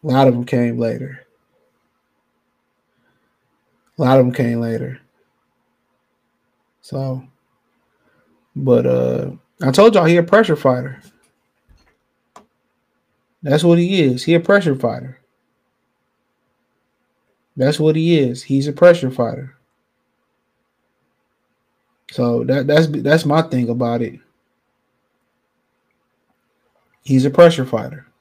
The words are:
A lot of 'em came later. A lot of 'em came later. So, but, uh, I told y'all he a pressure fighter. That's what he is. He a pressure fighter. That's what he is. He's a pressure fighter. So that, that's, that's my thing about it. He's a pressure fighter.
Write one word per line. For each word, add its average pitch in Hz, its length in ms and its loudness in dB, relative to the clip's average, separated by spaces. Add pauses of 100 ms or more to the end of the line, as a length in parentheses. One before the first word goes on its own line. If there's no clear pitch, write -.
A 156 40 -6
lot 135 180 2
of 123 80 4
'em 120 100 -4
came 120 340 -2
later. 117 460 -8 (2750)
A 160 40 -2
lot 131 160 4
of 127 80 4
'em 123 60 -4
came 120 280 -2
later. 117 400 -8 (1800)
So, 135 420 -10 (1300)
but, 123 300 0
uh, 127 460 -2 (300)
I 135 80 0
told 208 240 6
y'all 175 120 4
he 170 100 4
a 170 60 2
pressure 170 340 2
fighter. 131 440 -4 (2500)
That's 147 200 0
what 170 160 4
he 180 240 0
is. 127 220 -2
He 165 100 2
a 165 60 2
pressure 170 340 0
fighter. 127 460 -8 (2250)
That's 139 220 -2
what 156 160 0
he 165 240 0
is. 127 260 -4
He's 139 220 -2
a 147 60 -8
pressure 170 380 4
fighter. 131 460 -8 (2500)
So 120 340 -4
that, 131 220 -2
that's, 151 220 2
that's 151 360 0
my 151 180 0
thing 127 260 -4
about 120 340 -4
it. - 180 -10 (2750)
He's 131 220 0
a 143 60 0
pressure 165 360 4
fighter. 127 540 -10